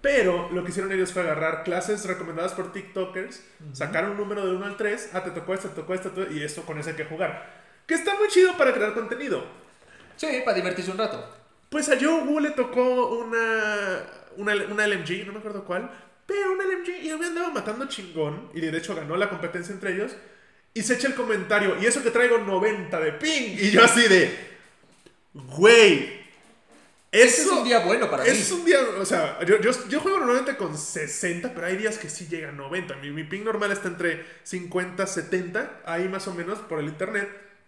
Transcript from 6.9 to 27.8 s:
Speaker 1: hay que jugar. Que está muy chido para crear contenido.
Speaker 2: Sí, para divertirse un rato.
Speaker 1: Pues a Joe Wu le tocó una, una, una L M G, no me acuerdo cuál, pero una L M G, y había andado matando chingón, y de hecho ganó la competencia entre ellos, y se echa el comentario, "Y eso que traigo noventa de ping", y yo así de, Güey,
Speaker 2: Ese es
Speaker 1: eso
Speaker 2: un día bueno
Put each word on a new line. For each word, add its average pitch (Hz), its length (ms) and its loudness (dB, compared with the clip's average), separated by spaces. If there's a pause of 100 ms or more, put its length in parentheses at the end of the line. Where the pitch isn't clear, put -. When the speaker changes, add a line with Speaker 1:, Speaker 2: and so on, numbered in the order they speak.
Speaker 1:
hay 151 40 -8
que 151 100 -8
jugar. - 560 -8 (260)
Que 330 80 2
está 359 200 0
muy 415 140 4
chido 359 280 6
para 262 160 4
crear 208 200 0
contenido. 226 500 -4 (720)
Speaker 2:
Sí, 311 120 -6 (180)
para 214 100 2
divertirse 180 360 -4
un 190 60 -6
rato. - 400 -6 (320)
Speaker 1:
Pues 294 200 -2
a 277 100 6
Joe 311 240 2
Wu 294 160 0
le 294 120 0
tocó 247 300 0 (360)
una, 220 880 -2 (340)
una, 208 160 -2 (160)
una 208 160 0
L 202 100 2
M 170 100 -6
G, 196 200 -6
no 202 80 -12
me 214 60 -10
acuerdo 208 260 -10
cuál, 190 240 -6 (360)
pero 392 280 0
una 381 100 -2
L 381 100 0
M 349 120 -6
G, 359 160 -6
y 320 80 -6
había 311 180 -4
andado 339 240 -4
matando 226 360 -6
chingón, 160 680 -6
y 170 80 -6
de 160 160 -4
hecho 165 180 -6
ganó 160 220 -6
la 202 120 0
competencia 175 440 -8
entre 190 200 -6
ellos, 208 220 -6 (580)
y 214 100 -4
se 247 100 0
echa 240 140 0
el 262 80 -2
comentario, 208 680 0
"Y 208 40 0
eso 247 180 4
que 233 80 2
traigo 233 260 6
noventa 196 640 0
de 156 140 0
ping", 254 440 -2
y 196 140 4
yo 233 120 10
así 240 240 8
de, 185 440 4 (840)
Güey, 165 880 6 (920)
Speaker 2:
Ese 226 160 10
es - 120 4
Speaker 1:
eso 294 200 2
Speaker 2:
un 233 60 0
día 240 140 6
bueno 196 300 2